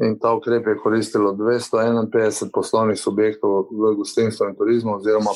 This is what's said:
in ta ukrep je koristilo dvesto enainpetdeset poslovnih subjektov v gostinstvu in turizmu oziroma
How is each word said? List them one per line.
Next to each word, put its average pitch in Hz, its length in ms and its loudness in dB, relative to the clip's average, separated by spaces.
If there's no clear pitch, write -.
in 110 180 0
ta 117 140 2
ukrep 113 340 0
je 107 160 2
koristilo 107 540 2
dvesto 117 400 0
enainpetdeset 113 720 0
poslovnih 107 480 0
subjektov 104 680 0
v 107 260 2
gostinstvu 107 540 -2
in 98 60 -10
turizmu 113 400 -2
oziroma 107 400 0